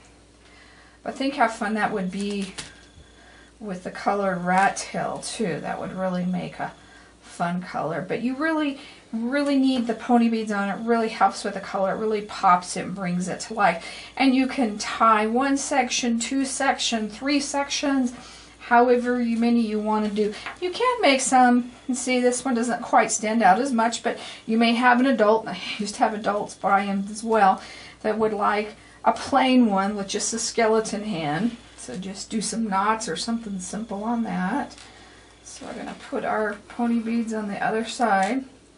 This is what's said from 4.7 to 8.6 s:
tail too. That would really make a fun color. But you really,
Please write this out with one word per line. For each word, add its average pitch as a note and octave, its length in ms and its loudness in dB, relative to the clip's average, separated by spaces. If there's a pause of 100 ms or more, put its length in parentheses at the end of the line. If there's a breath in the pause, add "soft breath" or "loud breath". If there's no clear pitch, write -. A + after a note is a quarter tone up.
tail - 500 -6
too. F3+ 360 -4
That - 180 -6
would F3 140 -8
really F3+ 320 -2
make F3+ 340 -4
a - 140 -8 (480 loud breath)
fun F3 400 -4
color. C#3+ 440 -4
But - 160 -4
you C4 140 -2
really, D4+ 440 -2 (340 loud breath)